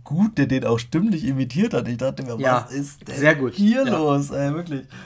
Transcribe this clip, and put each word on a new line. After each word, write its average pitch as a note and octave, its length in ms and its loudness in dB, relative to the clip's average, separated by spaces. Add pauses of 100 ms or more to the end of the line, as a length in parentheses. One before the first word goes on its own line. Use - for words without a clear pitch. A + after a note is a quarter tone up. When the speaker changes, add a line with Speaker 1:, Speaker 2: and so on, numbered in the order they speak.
Speaker 1:
gut F#3+ 340 0
der C#3 80 4
den B2+ 200 -2
auch A#2 120 2
stimmlich E3+ 460 0
imitiert C3+ 500 0
hat. A#2+ 140 -2
Ich A#2+ 100 -4
dachte C3 260 -4
mir, A#2+ 160 -8
Speaker 2:
Ja, B2+ 260 2
Speaker 1:
„Was B2 60 -16
ist C#3 360 -8
denn A#2+ 80 -12
Speaker 2:
sehr D3+ 200 4
gut. C3 200 -2
Speaker 1:
hier A3+ 300 4
Speaker 2:
Ja. G3+ 120 2
Speaker 1:
los?“, C#3+ 320 2
ey, C#3+ 240 -2
wirklich. D3+ 320 -6 (200)